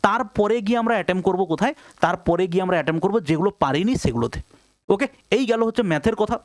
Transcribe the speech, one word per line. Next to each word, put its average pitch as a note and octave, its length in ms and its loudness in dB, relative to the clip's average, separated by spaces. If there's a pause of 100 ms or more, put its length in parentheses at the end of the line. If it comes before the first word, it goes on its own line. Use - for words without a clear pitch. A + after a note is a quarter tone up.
তারপরে G#3+ 580 0
গিয়ে A3+ 180 0
আমরা A#3 160 0
অ্যাটেম্প্ট F3+ 300 -2
করব F#3 200 0
কোথায়? F3+ 300 -2 (260)
তারপরে F3 460 0
গিয়ে F3+ 160 0
আমরা F#3 120 0
অ্যাটেম্প্ট D#3+ 280 0
করব G3 180 0
যেগুলো D#3+ 300 0
পারিনি E3 460 0
সেগুলোতে। A#2 440 -2 (480)
ওকে, G#3+ 200 2 (220)
এই A#3+ 160 2
গেল A3+ 160 2
হচ্ছে A3+ 200 0
ম্যাথের F#3 320 0
কথা। G#3+ 300 -2